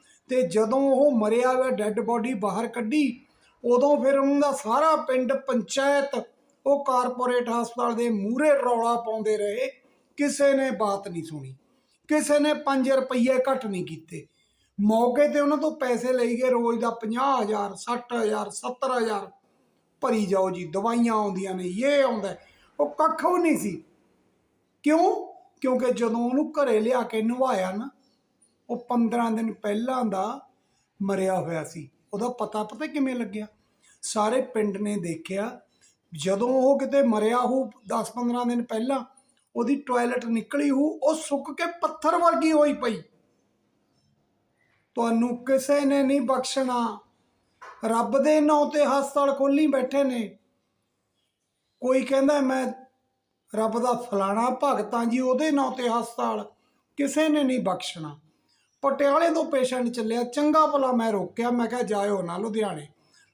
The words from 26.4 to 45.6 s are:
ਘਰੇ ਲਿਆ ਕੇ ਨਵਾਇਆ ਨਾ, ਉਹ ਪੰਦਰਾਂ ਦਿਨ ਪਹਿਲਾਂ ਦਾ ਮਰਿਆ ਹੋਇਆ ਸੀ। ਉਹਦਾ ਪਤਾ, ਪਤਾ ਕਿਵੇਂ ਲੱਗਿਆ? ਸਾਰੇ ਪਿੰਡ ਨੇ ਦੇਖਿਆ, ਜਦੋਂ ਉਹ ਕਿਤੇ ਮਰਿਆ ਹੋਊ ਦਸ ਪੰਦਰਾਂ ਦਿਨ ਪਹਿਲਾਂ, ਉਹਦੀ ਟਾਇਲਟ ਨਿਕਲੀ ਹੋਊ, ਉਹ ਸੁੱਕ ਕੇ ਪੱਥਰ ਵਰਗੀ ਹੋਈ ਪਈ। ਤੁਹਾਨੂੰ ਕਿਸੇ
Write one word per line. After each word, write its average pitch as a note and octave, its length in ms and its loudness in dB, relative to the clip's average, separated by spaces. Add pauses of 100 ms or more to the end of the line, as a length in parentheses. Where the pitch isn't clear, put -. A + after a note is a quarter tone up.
ਘਰੇ B3+ 280 2
ਲਿਆ A#3+ 220 2
ਕੇ A3 200 -4
ਨਵਾਇਆ A3+ 500 0
ਨਾ, A3 180 -8 (800)
ਉਹ A#3+ 80 -4
ਪੰਦਰਾਂ A#3 540 0
ਦਿਨ A3+ 220 -2
ਪਹਿਲਾਂ A#3 520 -2
ਦਾ G#3 440 -4 (520)
ਮਰਿਆ F#3+ 380 0
ਹੋਇਆ D#3+ 240 -4
ਸੀ। D3+ 260 -14 (240)
ਉਹਦਾ A3 160 -4
ਪਤਾ, G#3+ 340 -6
ਪਤਾ A#3 220 -10
ਕਿਵੇਂ C#4 300 -4
ਲੱਗਿਆ? G#3+ 320 -8 (540)
ਸਾਰੇ A3 400 0
ਪਿੰਡ G#3 360 -2
ਨੇ G#3 200 -2
ਦੇਖਿਆ, F#3 640 -6 (520)
ਜਦੋਂ F#3+ 360 -2
ਉਹ C4 300 4
ਕਿਤੇ C#4 240 2
ਮਰਿਆ A3 340 2
ਹੋਊ B3+ 320 0 (180)
ਦਸ A3 240 -4
ਪੰਦਰਾਂ A#3+ 340 -2
ਦਿਨ A#3+ 180 -2
ਪਹਿਲਾਂ, A#3+ 400 -4 (520)
ਉਹਦੀ A#3+ 200 0
ਟਾਇਲਟ A#3+ 500 -2
ਨਿਕਲੀ C#4 440 0
ਹੋਊ, C#4 340 0
ਉਹ D4+ 120 2
ਸੁੱਕ C#4+ 360 -6
ਕੇ E4+ 140 -4
ਪੱਥਰ E4+ 520 -2
ਵਰਗੀ E4 340 4
ਹੋਈ D4 220 4
ਪਈ। A3+ 280 -4 (1900)
ਤੁਹਾਨੂੰ A#3 500 0
ਕਿਸੇ C4+ 360 2